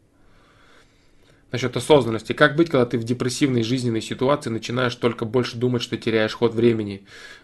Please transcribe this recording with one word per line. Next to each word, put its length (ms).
Насчёт 260
осознанности. 560
Как 220
быть, 140
когда 160
ты 120
в 60
депрессивной 600
жизненной 380
ситуации 480
начинаешь 460
только 300
больше 320
думать, 240
что 140
теряешь 380
ход 200
времени? 520